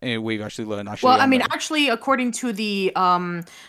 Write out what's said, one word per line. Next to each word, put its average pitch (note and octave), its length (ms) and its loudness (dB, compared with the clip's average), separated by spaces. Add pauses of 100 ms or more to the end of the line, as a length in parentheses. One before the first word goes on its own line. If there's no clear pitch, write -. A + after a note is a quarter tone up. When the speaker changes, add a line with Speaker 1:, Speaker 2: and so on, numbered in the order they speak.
Speaker 1:
uh, A#2 140 -4
we've A2 220 -4
actually G#2+ 240 -8
learned, G#2 240 -6
actually, G#2+ 220 0
Speaker 2:
Well, C4 100 6
I - 20 4
Speaker 1:
on C4+ 60 4
Speaker 2:
mean, C4 100 6
Speaker 1:
that. C#4+ 140 -2
Speaker 2:
actually, D#4 340 0
according B3 460 0
to B3 180 -4
the, G3 460 -2
um, F3 480 2 (240)